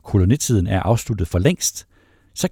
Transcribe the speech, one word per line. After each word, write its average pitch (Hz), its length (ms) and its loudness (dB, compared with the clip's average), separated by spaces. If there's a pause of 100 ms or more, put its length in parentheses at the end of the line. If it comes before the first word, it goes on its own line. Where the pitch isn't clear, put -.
kolonitiden 101 640 2
er 95 120 0
afsluttet 107 480 -2
for 90 120 -2
længst, - 480 -2 (460)
så - 180 -4